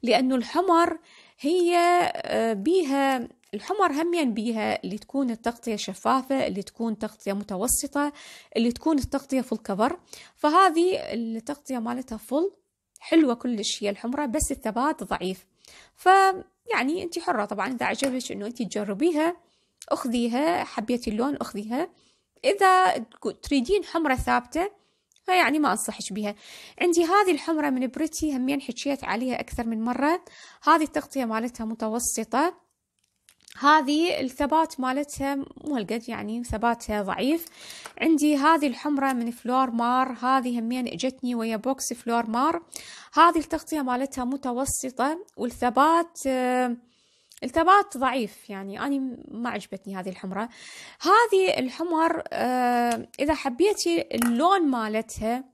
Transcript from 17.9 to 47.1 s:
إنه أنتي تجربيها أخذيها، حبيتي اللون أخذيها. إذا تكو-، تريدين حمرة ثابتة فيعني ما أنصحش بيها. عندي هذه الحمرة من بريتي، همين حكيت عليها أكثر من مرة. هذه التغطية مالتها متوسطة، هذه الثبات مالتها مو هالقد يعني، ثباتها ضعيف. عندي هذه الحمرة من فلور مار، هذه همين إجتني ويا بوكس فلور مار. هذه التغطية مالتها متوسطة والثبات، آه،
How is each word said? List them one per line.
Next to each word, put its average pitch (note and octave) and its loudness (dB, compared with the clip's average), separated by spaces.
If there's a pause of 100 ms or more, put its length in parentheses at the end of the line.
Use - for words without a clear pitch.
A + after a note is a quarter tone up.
إنه G3 -8
أنتي A#3+ -6
تجربيها D4 0 (540)
أخذيها، B3 0
حبيتي A#3+ -4
اللون A#3 -2
أخذيها. A#3 -6 (560)
إذا F#4 6
تكو-، - -8 (120)
تريدين C#4+ 0
حمرة D4+ 0
ثابتة B3 -2 (540)
فيعني D#4 2
ما C#4+ 2
أنصحش - -6
بيها. G#3 -4 (460)
عندي E4+ 4
هذه F#4 4
الحمرة D4+ 0
من B3+ 0
بريتي، D4+ -2
همين C4+ -2
حكيت C#4 -6
عليها A#3 -2
أكثر - -6
من A3+ -4
مرة. C#4 0 (400)
هذه D#4 2
التغطية C#4+ -4
مالتها A3+ -4
متوسطة، A3+ -2 (1080)
هذه D4 4
الثبات D4 -2
مالتها C#4 -2
مو C#4 -6
هالقد A3+ -4
يعني، A3 -6
ثباتها A3+ -2
ضعيف. C4+ -2 (560)
عندي D4+ 4
هذه D4+ 4
الحمرة C#4 0
من A#3 -4
فلور B3+ 0
مار، A#3+ 0
هذه B3 0
همين A#3+ -2
إجتني B3+ -4
ويا A3+ -2
بوكس C4 -4
فلور A#3 -2
مار. D4 0 (520)
هذه E4 8
التغطية D#4 -4
مالتها B3+ -2
متوسطة C4 -4 (180)
والثبات، C#4 0
آه، B3+ 0 (680)